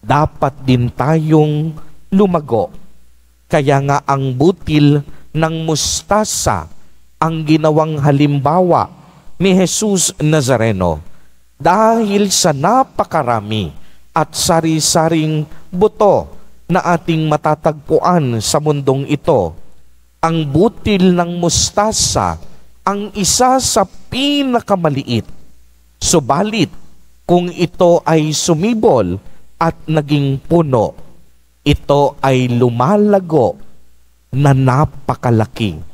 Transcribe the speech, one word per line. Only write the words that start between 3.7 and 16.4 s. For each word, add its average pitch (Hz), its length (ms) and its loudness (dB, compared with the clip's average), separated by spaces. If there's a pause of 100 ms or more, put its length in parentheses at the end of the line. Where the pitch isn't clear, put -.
nga, 139 240 0
ang 135 320 -2
butil 147 680 2 (300)
ng 160 320 -2
mustasa 156 1040 -2 (480)
ang 160 320 -2
ginawang 156 560 2
halimbawa 143 880 2 (480)
ni 180 160 4
Jesus 190 640 0
Nazareno. 113 800 0 (580)
Dahil 208 720 2
sa 175 240 0
napakarami 131 1200 -2 (400)
at 156 240 -2
sari-saring 160 1080 0 (280)
buto 180 560 2 (400)